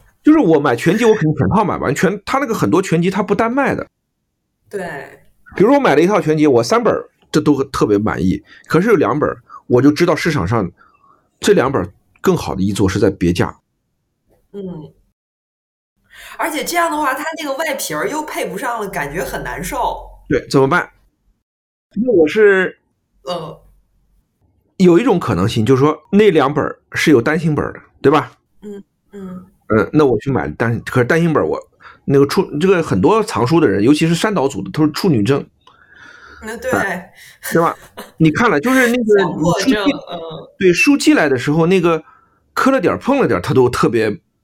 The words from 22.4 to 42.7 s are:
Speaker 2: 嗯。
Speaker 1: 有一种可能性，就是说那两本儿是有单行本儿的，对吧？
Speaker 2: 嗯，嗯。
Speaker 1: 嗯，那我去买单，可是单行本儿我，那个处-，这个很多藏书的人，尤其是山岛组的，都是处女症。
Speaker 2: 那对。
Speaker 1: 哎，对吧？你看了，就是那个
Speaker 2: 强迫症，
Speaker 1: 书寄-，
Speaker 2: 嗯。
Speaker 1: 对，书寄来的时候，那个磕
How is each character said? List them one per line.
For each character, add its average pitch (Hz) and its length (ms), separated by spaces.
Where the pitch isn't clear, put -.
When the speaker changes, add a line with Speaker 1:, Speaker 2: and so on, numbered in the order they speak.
Speaker 2:
嗯。 175 260
Speaker 1:
有 175 200
一 233 60
种 214 160
可 110 160
能 90 140
性， 110 160
就 131 100
是 127 80
说 151 140
那 208 220
两 147 220
本 139 100
儿 - 160
是 - 180
有 120 100
单 151 160
行 160 160
本 101 120
儿 - 80
的， - 80
对 135 80
吧？ 143 220
Speaker 2:
嗯， 202 200
嗯。 185 340
Speaker 1:
嗯， 107 240
那 151 140
我 - 140
去 139 120
买 78 200
单， 117 340
可 127 160
是 120 40
单 165 140
行 165 140
本 110 100
儿 - 20
我， 78 140
那 139 120
个 139 80
处-， 160 180
这 180 80
个 185 140
很 110 180
多 202 220
藏 120 240
书 160 140
的 151 80
人， 98 160
尤 135 100
其 160 140
是 170 80
山 214 180
岛 139 140
组 98 160
的， 95 80
都 156 140
是 151 80
处 - 160
女 120 120
症。 131 240
Speaker 2:
那 311 140
对。 523 160
Speaker 1:
哎， 190 400
对 170 100
吧？ 160 140
你 160 160
看 233 180
了， 156 120
就 247 120
是 254 140
那 240 80
个 214 260
Speaker 2:
强 170 120
迫 170 260
症， - 40
Speaker 1:
书 262 60
寄-， 208 220
Speaker 2:
嗯。 - 280
Speaker 1:
对， 185 160
书 285 240
寄 302 160
来 180 140
的 131 100
时 143 140
候， 165 140
那 185 160
个 160 200
磕 - 180